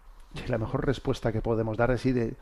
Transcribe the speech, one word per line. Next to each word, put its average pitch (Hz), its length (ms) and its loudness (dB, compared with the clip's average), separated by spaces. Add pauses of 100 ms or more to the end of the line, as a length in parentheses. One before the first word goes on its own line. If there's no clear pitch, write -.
(480)
la 120 100 0
mejor 131 280 -2
respuesta 120 460 0
que 107 120 -2
podemos 110 340 0
dar 117 140 4
es, 120 120 0
de, 123 380 2